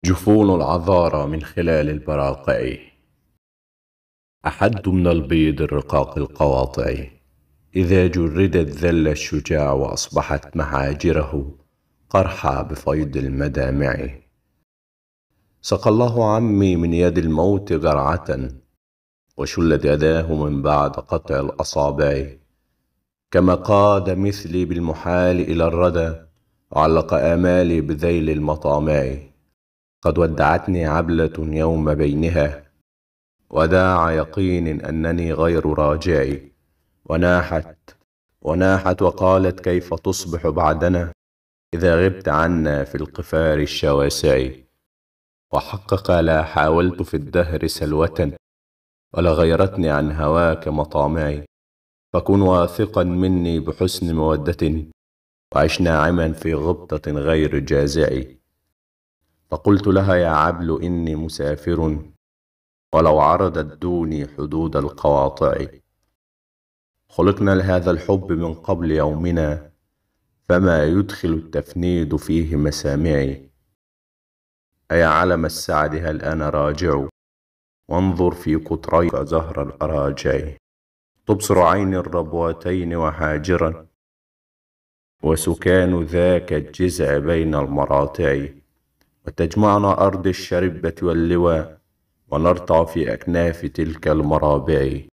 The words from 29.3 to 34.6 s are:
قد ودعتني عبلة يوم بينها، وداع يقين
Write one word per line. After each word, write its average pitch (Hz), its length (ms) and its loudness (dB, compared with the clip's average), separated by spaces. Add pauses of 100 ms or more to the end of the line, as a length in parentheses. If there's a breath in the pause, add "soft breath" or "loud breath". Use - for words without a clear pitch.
قد 82 160 0
ودعتني 82 680 2
عبلة 80 520 0
يوم 78 560 0
بينها، 73 680 0 (840)
وداع 85 600 2
يقين 82 720 -2